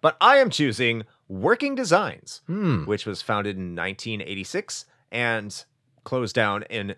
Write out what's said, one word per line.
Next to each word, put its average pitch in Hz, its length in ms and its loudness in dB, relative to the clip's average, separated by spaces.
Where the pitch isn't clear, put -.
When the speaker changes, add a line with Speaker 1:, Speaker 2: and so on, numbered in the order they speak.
Speaker 1:
But 156 200 4
I 254 180 8
am 254 120 4
choosing 117 540 0
Working 208 460 0
Designs, 196 720 0
Speaker 2:
Hmm. 160 380 0
Speaker 1:
which 101 220 -2
was 101 160 -8
founded 104 340 -2
in 90 180 -8
nineteen 98 460 -6
eighty-six 98 680 -8
and 113 520 -4
closed 127 300 -4
down 104 300 2
in 101 340 -8